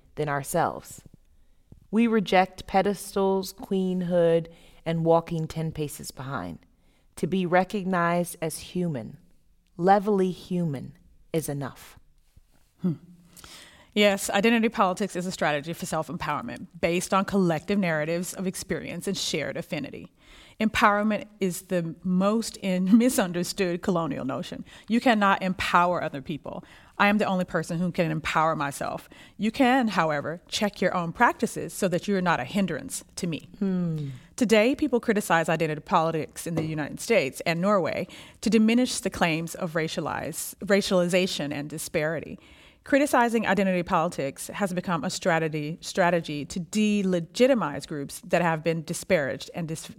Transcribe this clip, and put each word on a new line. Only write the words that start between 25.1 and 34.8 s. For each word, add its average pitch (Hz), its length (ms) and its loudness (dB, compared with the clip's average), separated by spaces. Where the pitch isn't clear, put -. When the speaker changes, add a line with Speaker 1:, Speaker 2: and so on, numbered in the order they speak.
Speaker 2:
empower 180 600 2
other 147 200 -4
people. - 420 -8
I 202 100 4
am 208 100 4
the - 80 2
only 185 180 0
person 170 360 -4
who 180 120 -2
can 165 200 0
empower 160 440 0
myself. - 540 -6
You 214 140 -2
can, 247 380 4
however, 160 580 -2
check - 320 -4
your 185 160 0
own 170 160 -2
practices 190 600 0
so 208 160 -2
that 170 180 -2
you 202 80 0
are 185 60 0
not 165 180 2
a 123 60 -6
hindrance 175 580 -4
to 185 100 -4
me. - 220 -6
Speaker 1:
Hmm. 170 500 -2
Speaker 2:
Today, 226 360 4
people 247 280 0